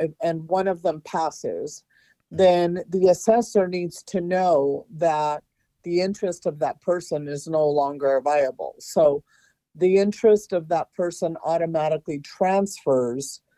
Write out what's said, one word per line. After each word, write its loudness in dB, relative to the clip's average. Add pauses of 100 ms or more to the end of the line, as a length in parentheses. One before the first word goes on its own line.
and, -4
and -4
one 0
of -4
them -2
passes, -6 (480)
then 2
the 2
assessor 2
needs -8
to -4
know 0
that -2 (400)
the -2
interest -4
of -4
that -4
person -4
is -10
no 2
longer 0
viable. -2
So 2 (500)
the 2
interest 4
of -4
that -2
person -4
automatically -2
transfers -2 (180)